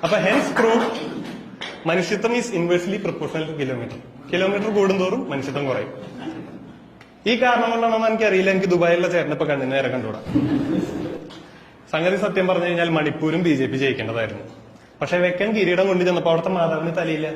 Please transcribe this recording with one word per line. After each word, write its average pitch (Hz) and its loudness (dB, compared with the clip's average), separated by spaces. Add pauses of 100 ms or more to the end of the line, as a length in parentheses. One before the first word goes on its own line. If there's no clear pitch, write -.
അപ്പൊ 175 2
hence 220 2
proof, 226 4 (1040)
മനുഷ്യത്വം 185 0
is 240 0
inversely 175 0
proportional 160 -4
to 147 -4
kilometer. 120 -6 (380)
കിലോമീറ്റർ 202 0
കൂടുന്തോറും 190 2
മനുഷ്യത്വം 139 -4
കുറയും. - -6 (1040)
ഈ 233 2
കാരണം 233 4
കൊണ്ടാണെന്ന് 226 2
എനിക്കറിയില്ല, 196 4
എനിക്ക് 190 2
ദുബായിലുള്ള 175 4
ചേട്ടനെ 156 0
ഇപ്പൊ 151 -2
കണ്ണിന് 135 -2
നേരെ 135 2
കണ്ടുകൂടാ. 113 -4 (1700)
സംഗതി 175 2
സത്യം 190 0
പറഞ്ഞു 180 2
കഴിഞ്ഞാൽ 170 0
മണിപ്പൂരും 156 0
ബി 170 2
ജെ 135 2
പി 127 -2
ജയിക്കേണ്ടതായിരുന്നു. 113 -2 (580)
പക്ഷെ 165 0
വെക്കൻ 180 2
കിരീടം 185 4
കൊണ്ട് 180 4
ചെന്നപ്പോ 175 2
അവിടുത്തെ 165 2
മാതാവിന് 165 0
തലയില്ല. 156 -2